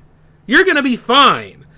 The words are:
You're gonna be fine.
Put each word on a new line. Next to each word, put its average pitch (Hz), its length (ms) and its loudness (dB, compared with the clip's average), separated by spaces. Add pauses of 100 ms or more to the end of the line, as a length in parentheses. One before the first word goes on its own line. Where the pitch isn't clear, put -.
(460)
You're 330 200 0
gonna 302 180 -2
be 254 140 -2
fine. 202 680 -2 (120)